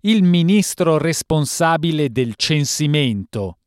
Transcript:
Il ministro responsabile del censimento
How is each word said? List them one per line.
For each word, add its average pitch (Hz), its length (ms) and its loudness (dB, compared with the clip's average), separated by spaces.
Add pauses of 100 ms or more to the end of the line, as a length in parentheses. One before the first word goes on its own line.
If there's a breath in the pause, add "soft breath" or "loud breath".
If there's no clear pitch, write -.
Il 214 220 2
ministro 175 720 2
responsabile 156 1120 -2
del 117 260 -4
censimento 135 1300 -2